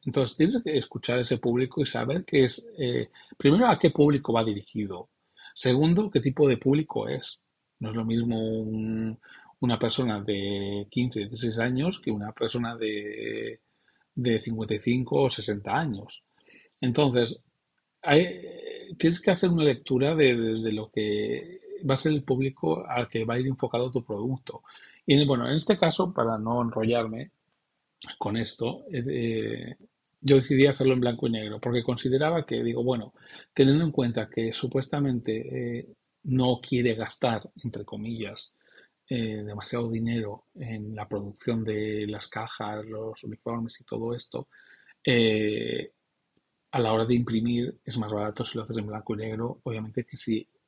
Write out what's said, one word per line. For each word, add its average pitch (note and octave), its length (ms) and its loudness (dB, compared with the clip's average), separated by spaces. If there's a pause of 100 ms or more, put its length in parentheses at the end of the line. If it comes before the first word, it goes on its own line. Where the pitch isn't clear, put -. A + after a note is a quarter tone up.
Entonces C3 340 0
tienes A3+ 240 4
que D3+ 160 0
escuchar B2 400 -2
a B2 40 2
ese A#2+ 160 0
público B2 440 0
y C3 60 0
saber C3 380 -2
qué C#3 200 6
es, - 180 -4 (140)
eh, B2 320 -2 (280)
primero, F3 280 6
a G#3 140 4
qué F3 100 6
público C#3+ 440 4
va A#2 100 4
dirigido. G2+ 640 -6 (460)
Segundo, E3 560 4
qué C#3+ 80 2
tipo C#3 280 4
de B2 100 4
público C#3+ 500 0
es. - 320 -6 (400)
No A2 100 -6
es A2 60 -6
lo A2+ 100 -2
mismo A#2 340 0
un, A2 800 -4 (440)
una B2 180 0
persona A2+ 420 0
de G2+ 680 -2
quince, B2 320 -2
dieciséis A2+ 380 -4
años B2+ 400 -2
que - 120 -4
una G#2 220 -6
persona A#2 420 -4
de, A2 840 -6 (520)
de A#2+ 260 2
cincuenta A2 360 -4
y - 40 -4
cinco B2+ 420 2
o C3 80 4
sesenta G#2 480 -4
años. A2 460 -6 (580)
Entonces, B2 580 2 (640)
hay, E3 400 4 (560)
tienes E3+ 240 2
que G3+ 100 4
hacer F3+ 180 2
una E3 140 4
lectura C3+ 500 2
de, C#3 220 6
de, A2+ 260 0
de A2 120 0
lo G#2+ 180 -6
que G#2+ 720 -2 (280)
va C3+ 60 4
a - 20 4
ser D#3 160 0
el C#3 100 0
público C3+ 640 -2
al B2 220 -2
que A2+ 160 -2
va A#2 100 -2
a B2 40 0
ir B2+ 80 -2
enfocado B2+ 440 -2
tu B2 120 -4
producto. A2+ 600 -6 (420)
Y, D3 200 6
bueno, B2 220 2
en C3+ 80 0
este F3+ 220 2
caso, - 360 2
para A2+ 240 0
no A#2 240 0
enrollarme A2+ 680 -2 (840)
con G#2 200 -2
esto, A#2 540 -4
eh, B2+ 160 -4
eh, A2+ 680 -4 (460)
yo C#3 160 8
decidí C3+ 280 6
hacerlo C3 280 4
en B2+ 80 2
blanco A#2+ 260 0
y A#2 40 0
negro, G#2+ 280 -6
porque A#2+ 240 0
consideraba C3+ 600 0
que, A#2 180 -2
digo, A#2 200 0
bueno, A#2+ 300 -2 (400)
teniendo C#3 300 6
en D#3+ 80 2
cuenta A#2 380 0
que A2+ 240 -2
supuestamente, B2 1300 -2
eh, - 80 -12 (360)
no B2+ 380 2
quiere A#2+ 340 2
gastar, A2+ 520 -2 (160)
entre G#2+ 220 -8
comillas, G#2+ 680 -10 (540)
eh, A2 380 -4
demasiado A2+ 460 -6
dinero A2+ 540 -2 (100)
en A2 400 -10
la G#2 120 -10
producción G#2+ 560 -4
de G#2+ 440 -2
las G#2 200 -8
cajas, G#2+ 580 -8
los A2 380 -10
uniformes A#2 560 -8
y - 40 -20
todo A#2 320 -6
esto, - 320 -10 (560)
eh, A2 880 2 (800)
a C3 80 0
la A2+ 120 2
hora A2+ 140 2
de A#2+ 80 2
imprimir A#2+ 720 0
es A2+ 140 -8
más G#2+ 120 -4
barato G#2+ 320 -4
si - 140 -8
lo A2 60 -4
haces A2+ 140 -8
en G#2+ 100 -4
blanco G#2+ 260 -6
y G#2 40 -4
negro, A2 460 -6
obviamente A2 400 -6
que - 140 -16
si A2+ 300 -2 (200)